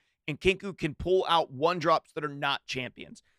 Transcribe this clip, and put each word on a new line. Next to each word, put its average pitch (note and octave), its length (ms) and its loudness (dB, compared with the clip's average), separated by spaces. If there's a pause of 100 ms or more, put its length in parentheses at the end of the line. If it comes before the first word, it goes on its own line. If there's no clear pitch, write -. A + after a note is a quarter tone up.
(280)
and D3+ 120 -6
Kinku F#3+ 380 0
can D3+ 160 -4
pull F#3 340 2
out E3 240 2
one E3 280 0
drops D#3+ 340 2
that D#3 100 -8
are D3+ 60 -4
not C#3+ 380 -4
champions. - 560 -10 (160)